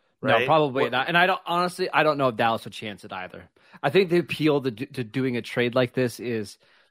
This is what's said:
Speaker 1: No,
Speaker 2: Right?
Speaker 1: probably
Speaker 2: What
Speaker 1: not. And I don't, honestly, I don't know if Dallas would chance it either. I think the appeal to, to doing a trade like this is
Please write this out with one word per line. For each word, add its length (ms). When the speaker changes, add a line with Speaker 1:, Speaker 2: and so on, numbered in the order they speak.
Speaker 1:
No, 120
Speaker 2:
Right? 120
Speaker 1:
probably 380
Speaker 2:
What 80
Speaker 1:
not. 160
And 80
I 100
don't, 200
honestly, 440
I 120
don't 160
know 100
if 80
Dallas 280
would 100
chance 300
it 80
either. 360
I 60
think 220
the 80
appeal 420
to, 100
to 320
doing 360
a 40
trade 320
like 200
this 260
is 380